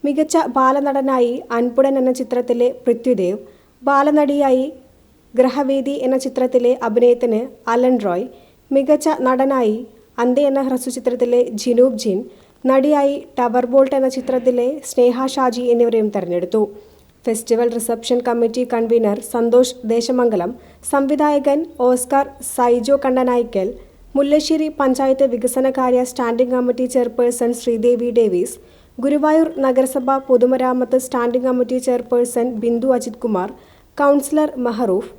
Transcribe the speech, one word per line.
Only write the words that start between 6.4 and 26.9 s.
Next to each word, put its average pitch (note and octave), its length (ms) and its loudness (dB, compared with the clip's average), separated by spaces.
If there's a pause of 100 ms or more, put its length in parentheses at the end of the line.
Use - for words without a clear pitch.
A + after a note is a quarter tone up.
അഭിനയത്തിന് A#3+ 540 2 (320)
അലൻ B3+ 220 2 (100)
റോയ്, F#3 200 -2 (500)
മികച്ച D4 320 2 (200)
നടനായി C4 500 2 (460)
അന്തെ B3 260 2
എന്ന C4+ 180 0
ഹ്രസ്വചിത്രത്തിലെ B3 720 -2 (220)
ജിനൂബ് B3 400 2
ജിൻ, G3 180 -2 (520)
നടിയായി C#4+ 440 2 (220)
ടവർ B3 340 0
ബോൾട്ട് C4+ 260 4
എന്ന C4 200 2
ചിത്രത്തിലെ B3 500 0 (220)
സ്നേഹ B3 440 2
ഷാജി B3 380 -2
എന്നിവരെയും A3+ 420 2
തെരഞ്ഞെടുത്തു. F3+ 480 -2 (640)
ഫെസ്റ്റിവൽ A3+ 520 0
റിസപ്ഷൻ A#3 400 -2 (100)
കമ്മിറ്റി A#3 360 -2 (100)
കൺവീനർ A3+ 440 0 (160)
സന്തോഷ് A#3+ 420 2 (180)
ദേശമംഗലം, A#3 580 0 (400)
സംവിധായകൻ C#4+ 680 2 (280)
ഓസ്കാർ B3+ 380 0 (280)
സൈജോ A#3+ 500 2
കണ്ടനായ്ക്കൽ, B3 640 0 (500)
മുല്ലശ്ശേരി D4+ 520 0 (100)
പഞ്ചായത്ത് C4+ 540 2
വികസനകാര്യ B3+ 680 0 (100)
സ്റ്റാൻഡിംഗ് B3 440 -2
കമ്മിറ്റി B3 300 -2 (100)